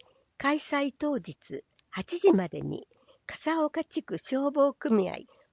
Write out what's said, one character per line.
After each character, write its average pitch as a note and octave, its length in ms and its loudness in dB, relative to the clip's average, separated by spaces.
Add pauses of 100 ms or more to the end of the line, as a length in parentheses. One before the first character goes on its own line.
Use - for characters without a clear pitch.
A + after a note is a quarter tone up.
(360)
開 C#4+ 200 2
催 C#4+ 400 -2
当 D4 220 -2
日 D3 460 -12 (260)
八 B3 280 -6
時 F#4+ 140 8
ま F#3 160 4
で D3 120 -8
に D3 260 -8 (400)
笠 D#4+ 380 -2
岡 D4+ 200 -2
地 - 180 -6
区 E3 160 -8
消 C#4 320 -2
防 C#4 240 4
組 G#3+ 360 2
合 - 40 -8 (380)